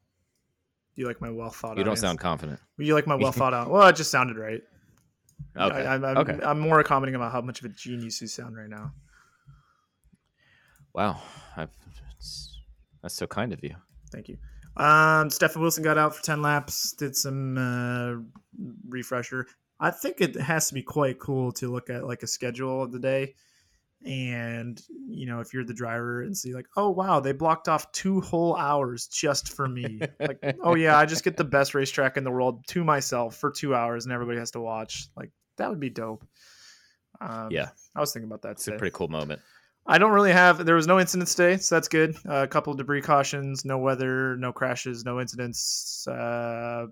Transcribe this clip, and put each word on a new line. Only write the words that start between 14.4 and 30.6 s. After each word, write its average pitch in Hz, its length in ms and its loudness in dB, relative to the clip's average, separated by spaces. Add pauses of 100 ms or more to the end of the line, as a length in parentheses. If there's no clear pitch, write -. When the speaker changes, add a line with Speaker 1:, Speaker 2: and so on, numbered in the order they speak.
Speaker 1:
Um, 156 540 6
Stefan 160 320 0
Wilson 160 240 0
got 156 120 4
out 151 180 4
for - 60 -16
ten 151 200 -2
laps, 147 500 0
did 143 240 -6
some, 135 420 -4
uh, 123 580 -2 (720)
refresher. 123 580 -6 (320)
I 165 120 2
think 359 280 -6
it - 160 2
has 156 320 0
to - 60 -6
be 131 100 -6
quite 135 340 0
cool 127 360 -2
to 123 180 -6
look 123 180 -6
at, 127 160 -8
like, 123 180 -8
a 117 40 -8
schedule 131 560 -4
of 123 80 -6
the 127 80 -10
day. 135 360 0 (680)
And, 120 760 -6 (280)
you 175 160 -10
know, 120 160 -6
if - 120 -12
you're 127 120 -4
the 120 80 -10
driver 120 480 -6
and 202 140 -8
see, 127 180 -8
like, 127 140 -12 (100)
"Oh, 202 120 2
wow, 185 300 2
they 135 140 0
blocked 160 340 0
off 156 240 0
two 190 300 0
whole 170 340 2
hours 143 520 0
just - 460 -2
for 139 140 -4
me." 120 320 -6 (100)
Speaker 2:
<laughs> - 100 -20
Speaker 1:
Like, 143 200 -4 (220)